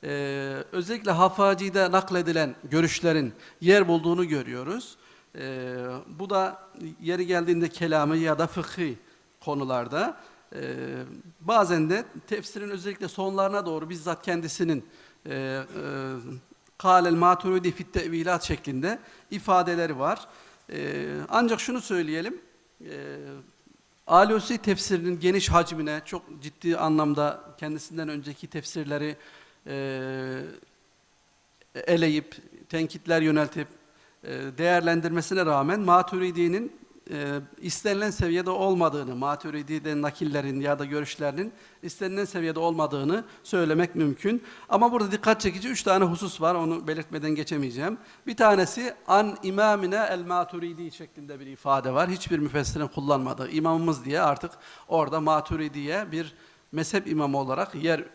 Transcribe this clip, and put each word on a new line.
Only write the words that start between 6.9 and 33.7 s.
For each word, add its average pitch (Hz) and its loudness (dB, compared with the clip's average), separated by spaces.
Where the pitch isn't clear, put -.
yeri 175 -2
geldiğinde 170 2
kelami 156 2
ya 160 0
da 165 2
fıkhi 160 -6
konularda, 139 -2
e, 139 -10
bazen 175 4
de 208 0
tefsirin 208 -8
özellikle 196 -8
sonlarına 196 -2
doğru 160 -6
bizzat 165 -8
kendisinin, 165 -2
e, - -10
e, 135 -6
"Kâlel 180 6
Maturidi 180 4
fit - -10
tevilat" 170 -2
şeklinde 147 -4
ifadeleri 170 2
var. 151 -2
E, 143 -6
ancak 226 2
şunu 247 -4
söyleyelim, 165 -4
e, 143 -14
Alusi 214 6
tefsirinin 180 0
geniş 175 2
hacmine 160 2
çok 175 -8
ciddi 165 -2
anlamda 151 2
kendisinden 156 -10
önceki 147 -12
tefsirleri, 147 -6
e, 131 -6
eleyip, 160 0
tenkitler 165 -2
yöneltip, 151 0